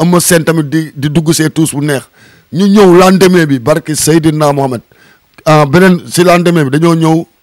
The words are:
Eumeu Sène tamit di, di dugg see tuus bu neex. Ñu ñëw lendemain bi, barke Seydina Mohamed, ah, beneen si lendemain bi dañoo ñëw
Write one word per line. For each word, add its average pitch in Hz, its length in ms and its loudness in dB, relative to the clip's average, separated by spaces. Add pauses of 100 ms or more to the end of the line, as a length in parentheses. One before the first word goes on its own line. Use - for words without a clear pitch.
Eumeu 175 180 0
Sène 165 240 -2
tamit 160 260 -2
di, 156 260 -6
di 147 140 -6
dugg 156 220 -2
see 151 180 -4
tuus 156 240 -2
bu 139 60 -8
neex. 143 240 -4 (480)
Ñu 190 160 -2
ñëw 196 320 4
lendemain 185 460 2
bi, 139 140 -2
barke 151 360 -4
Seydina 151 560 0
Mohamed, 135 300 -4 (640)
ah, 151 200 2
beneen 175 360 2 (100)
si 175 140 0
lendemain 175 400 2
bi 131 120 -2
dañoo 165 180 0
ñëw 160 300 0 (180)